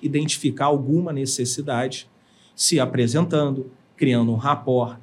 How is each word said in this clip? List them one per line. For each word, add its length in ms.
identificar 640
alguma 460
necessidade, 960
se 240
apresentando, 880
criando 360
um 40
rapport, 680